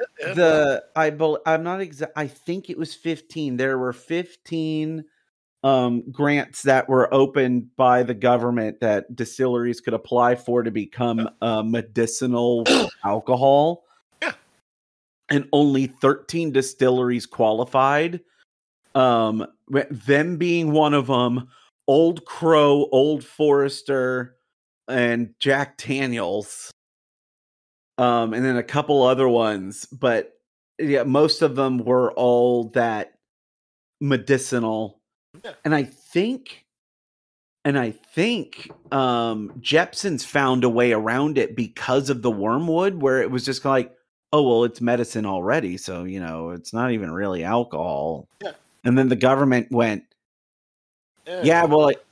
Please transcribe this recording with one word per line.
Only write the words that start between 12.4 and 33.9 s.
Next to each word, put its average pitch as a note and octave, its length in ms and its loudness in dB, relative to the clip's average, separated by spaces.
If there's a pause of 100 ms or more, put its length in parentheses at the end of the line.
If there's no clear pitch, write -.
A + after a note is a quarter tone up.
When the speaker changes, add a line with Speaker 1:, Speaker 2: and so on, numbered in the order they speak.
Speaker 1:
<clears throat> - 200 -12
Speaker 2:
alcohol. C3+ 800 2 (380)
Speaker 1:
Yeah. E4 100 -4 (1000)
Speaker 2:
And C#3+ 220 0
only C#3 340 4
thirteen C#3+ 680 -2
distilleries B2+ 760 0
qualified. C3+ 920 0 (760)
Um, A#2 520 2 (260)
w-, C#3 180 0
them C#3+ 460 0
being E3+ 360 0
one D3+ 200 4
of C3+ 160 0
'em, B2 400 0 (400)
Old E3 380 4
Crow, D3 680 4
Old C#3 320 2
Forester, C#3 1120 -2 (520)
and A#2+ 520 0
Jack C#3 380 -2
Daniels. A2+ 920 -6 (1300)
Um, A#2+ 380 0
and B2 100 -2
then C3 120 0
a A#2+ 80 -2
couple D3 400 0
other C3 240 4
ones, G#2+ 560 -2
but B2 480 -2 (480)
yeah, C#3 240 0
most D3 380 2
of C#3 120 0
them C3 240 -2
were A#2+ 360 0
all B2 560 2
that A2+ 420 -2 (880)